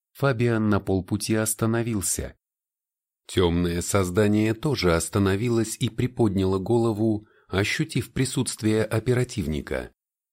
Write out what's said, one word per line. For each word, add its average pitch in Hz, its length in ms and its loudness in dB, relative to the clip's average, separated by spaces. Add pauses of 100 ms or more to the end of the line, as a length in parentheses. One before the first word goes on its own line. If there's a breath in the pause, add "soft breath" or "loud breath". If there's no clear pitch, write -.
(140)
Фабиан 117 560 0
на 98 100 4
полпути 95 540 -2
остановился. 110 1000 -2 (920)
Темное 87 560 0
создание 104 720 2
тоже 110 400 0
остановилось 104 840 0
и 120 100 0
приподняло 98 680 0
голову, 110 680 0 (240 loud breath)
ощутив - 640 -2
присутствие 110 680 0
оперативника. 80 1080 -2 (420)